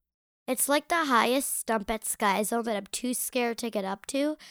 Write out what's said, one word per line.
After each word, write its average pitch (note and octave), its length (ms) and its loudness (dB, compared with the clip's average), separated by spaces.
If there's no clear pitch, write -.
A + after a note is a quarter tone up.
It's B3+ 220 0
like D4 200 2
the E4 180 0
highest B3 540 2
stump A3 300 -2
at A3+ 140 -4
Sky G3+ 380 2
Zone A3+ 220 -2
that A3+ 120 -2
I'm G3+ 160 -4
too B3 220 -2
scared A#3+ 440 -2
to A#3 120 -4
get G3 160 -2
up G3 200 -6
to, D4 300 0